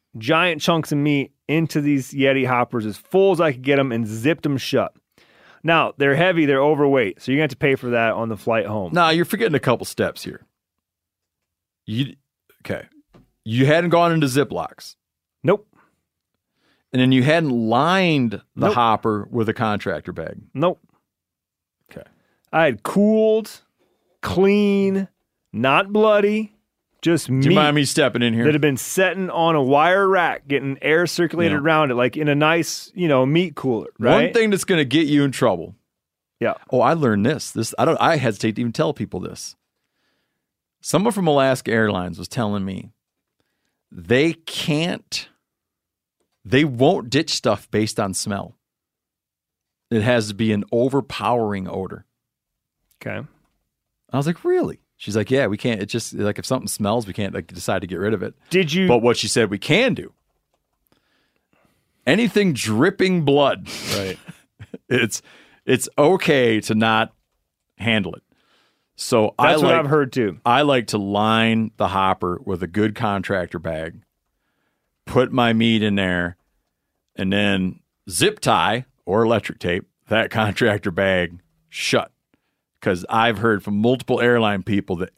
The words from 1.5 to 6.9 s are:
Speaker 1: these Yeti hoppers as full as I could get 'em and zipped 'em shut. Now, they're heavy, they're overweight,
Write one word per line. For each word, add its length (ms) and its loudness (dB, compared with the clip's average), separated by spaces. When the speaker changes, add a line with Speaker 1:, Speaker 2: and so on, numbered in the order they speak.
Speaker 1:
these 320 -2
Yeti 340 2
hoppers 380 -2
as 120 -8
full 340 2
as 100 0
I 120 2
could 100 -14
get 160 2
'em 140 0
and 140 -2
zipped 380 -2
'em 120 -2
shut. 360 -2
Now, 360 2
they're 180 4
heavy, 300 2
they're 160 2
overweight, 580 2